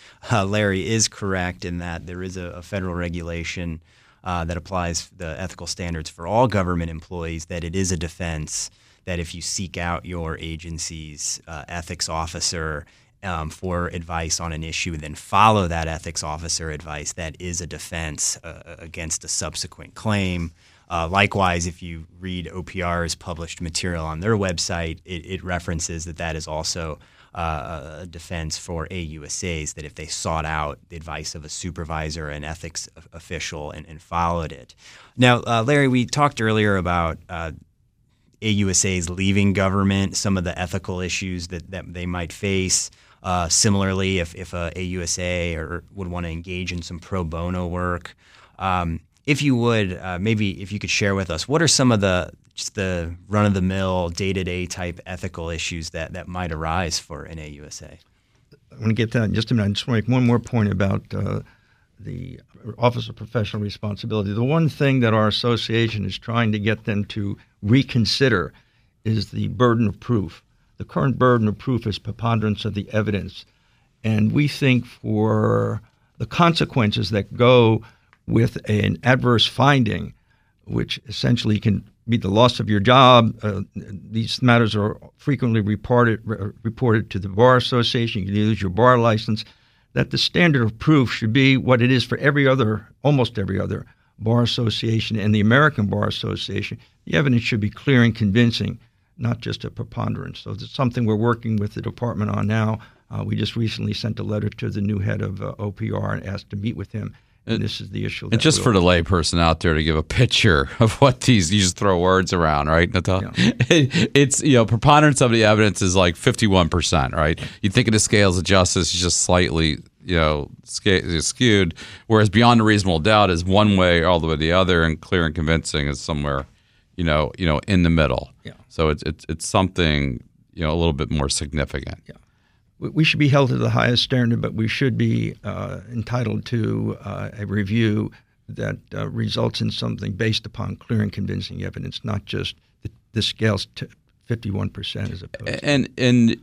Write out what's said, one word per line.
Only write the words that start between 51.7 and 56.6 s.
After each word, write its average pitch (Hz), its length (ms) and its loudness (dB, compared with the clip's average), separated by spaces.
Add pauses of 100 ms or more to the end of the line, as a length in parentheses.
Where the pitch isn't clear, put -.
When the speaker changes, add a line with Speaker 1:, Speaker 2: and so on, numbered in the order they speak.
Speaker 1:
of 107 80 4
the, 92 320 0 (220)
just - 220 -10
the 87 400 -4 (120)
run-of-the-mill, 95 800 2
day-to-day 90 580 -4
type 87 400 -8
ethical 87 420 -10
issues 82 400 -8
that, 80 240 -10
that 87 140 -12
might 90 240 -6
arise 82 480 -4